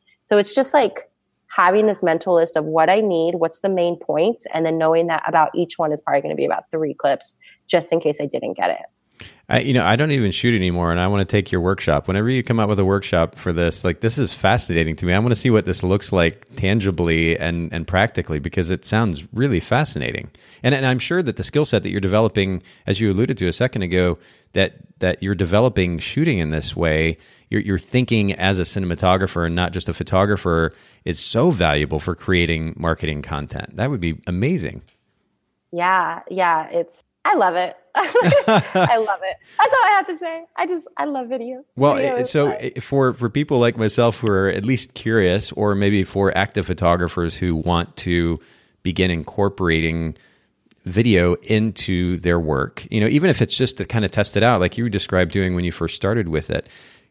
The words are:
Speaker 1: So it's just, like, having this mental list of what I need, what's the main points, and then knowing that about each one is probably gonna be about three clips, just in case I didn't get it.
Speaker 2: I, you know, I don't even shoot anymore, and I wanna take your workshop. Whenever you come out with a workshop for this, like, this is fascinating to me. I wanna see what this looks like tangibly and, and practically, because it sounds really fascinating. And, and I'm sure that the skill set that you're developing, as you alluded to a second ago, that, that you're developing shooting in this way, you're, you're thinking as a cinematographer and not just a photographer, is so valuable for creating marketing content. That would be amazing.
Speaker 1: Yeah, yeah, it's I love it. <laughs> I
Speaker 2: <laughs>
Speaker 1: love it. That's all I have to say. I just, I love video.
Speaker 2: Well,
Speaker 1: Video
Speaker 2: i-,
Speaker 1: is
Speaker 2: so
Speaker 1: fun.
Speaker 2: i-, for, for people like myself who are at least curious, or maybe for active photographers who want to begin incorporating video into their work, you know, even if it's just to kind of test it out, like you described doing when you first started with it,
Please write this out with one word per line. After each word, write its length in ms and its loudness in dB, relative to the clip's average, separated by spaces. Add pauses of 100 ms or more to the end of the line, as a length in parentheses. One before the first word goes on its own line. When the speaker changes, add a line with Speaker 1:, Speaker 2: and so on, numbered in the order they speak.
(260)
Speaker 1:
So 120 4
it's 160 0
just, 180 0
like, 380 0 (380)
having 380 4
this 180 0
mental 300 0
list 220 2
of 100 0
what 220 2
I 120 4
need, 340 0
what's 260 -4
the 80 -2
main 280 0
points, 580 -2
and 100 -2
then 140 0
knowing 300 2
that 180 -2
about 280 2
each 220 -2
one 140 -2
is 100 -4
probably 200 0
gonna 160 -4
be 80 -2
about 260 -4
three 240 -4
clips, 420 -4 (300)
just 260 0
in 60 2
case 220 -2
I 60 -4
didn't 280 -8
get 160 -2
it. 560 -12 (220)
Speaker 2:
I, 120 0
you 120 0
know, 120 2
I 120 4
don't 160 0
even 180 0
shoot 240 0
anymore, 380 0
and 80 0
I 60 2
wanna 180 0
take 260 0
your 120 0
workshop. 440 0
Whenever 220 0
you 140 0
come 180 0
out 80 2
with 100 0
a 60 2
workshop 500 0
for 180 -4
this, 300 0
like, 180 -2
this 180 -2
is 160 -2
fascinating 640 0
to 100 -6
me. 80 2
I 40 4
wanna 160 2
see 140 0
what 160 4
this 180 -4
looks 300 -2
like 340 2 (100)
tangibly 840 2
and, 340 -4
and 140 -6
practically, 540 0
because 300 -2
it 140 -4
sounds 480 -2
really 260 0
fascinating. 720 -2 (320)
And, 120 2
and 100 0
I'm 140 2
sure 240 -2
that 140 -4
the 60 -4
skill 220 0
set 180 2
that 80 -6
you're 100 -2
developing, 640 0 (240)
as 140 -2
you 100 2
alluded 280 0
to 100 -2
a 60 0
second 280 -2
ago, 360 0 (340)
that, 220 0 (240)
that 240 0
you're 120 -2
developing 640 2
shooting 400 -2
in 120 -2
this 260 -4
way, 400 2 (340)
you're, 120 0
you're 160 -2
thinking 560 0
as 260 0
a 20 0
cinematographer 840 0
and 80 -2
not 180 -2
just 160 -6
a 60 -4
photographer, 800 0 (320)
is 140 -4
so 320 0
valuable 500 2
for 140 -4
creating 640 0
marketing 460 -2
content. 540 -10
That 140 -2
would 100 -6
be 260 -4
amazing. 560 -2 (880)
Speaker 1:
Yeah, 500 0 (100)
yeah, 380 0
it's 360 -6 (260)
I 40 2
love 220 2
it. 200 -4 (100)
<laughs> 80 -16
I 1040 2
Speaker 2:
<laughs> 0 -
Speaker 1:
love 260 -2
it. 140 -6 (220)
That's 140 4
all 120 4
I 120 4
have 100 0
to 100 -8
say. 280 -10 (120)
I 100 -2
just, 200 -6 (100)
I 80 -4
love 240 -6
video. 340 -8 (140)
Speaker 2:
Well, 200 4
Speaker 1:
Video 200 0
Speaker 2:
i-, 40 -2
Speaker 1:
is 100 -4
Speaker 2:
so 200 2
Speaker 1:
fun. 60 -4 (200)
Speaker 2:
i-, 40 -8
for, 320 0
for 160 -4
people 300 0
like 180 2
myself 420 2
who 120 -2
are 180 4
at 160 -2
least 300 -2
curious, 580 0
or 220 0
maybe 300 2
for 320 0
active 300 -2
photographers 720 0
who 180 -2
want 440 0
to 420 0 (420)
begin 280 0
incorporating 1080 -2 (680)
video 580 2
into 760 -2
their 220 2
work, 500 -4
you 100 0
know, 80 2
even 200 2
if 140 2
it's 140 0
just 200 0
to 80 -8
kind 200 -2
of 60 -2
test 260 -2
it 60 2
out, 180 4
like 180 -2
you 100 -2
described 440 0
doing 220 0
when 100 0
you 80 -2
first 240 -6
started 320 -2
with 220 -2
it, 160 -4 (440)